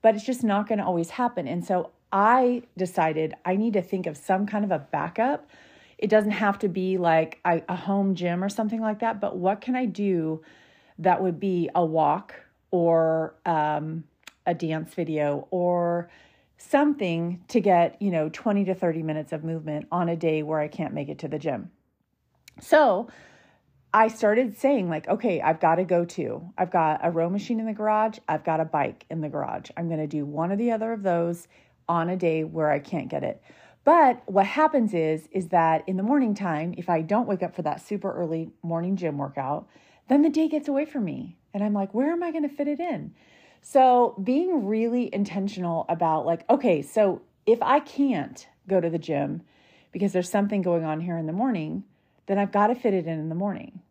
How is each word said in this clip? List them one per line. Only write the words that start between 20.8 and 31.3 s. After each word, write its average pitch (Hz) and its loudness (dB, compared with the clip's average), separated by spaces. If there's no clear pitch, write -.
make 147 -6
it 147 -10
to 156 -8
the 147 -6
gym? 135 -6
So 240 4
I 220 6
started 226 0
saying, 262 2
like, 160 -6
"Okay, 190 0
I've 160 0
gotta 165 4
go 175 2
to, 165 -6
I've 180 -2
got 160 2
a 165 2
row 165 0
machine 202 -4
in 220 -4
the 220 -4
garage, 214 0
I've 156 -2
got 160 0
a 160 2
bike 147 -4
in 165 -4
the - -4
garage. - -8
I'm 170 -4
gonna 156 -4
do 151 -4
one 160 -4
or 202 -2
the 233 0
other 226 -2
of 208 -8
those 170 0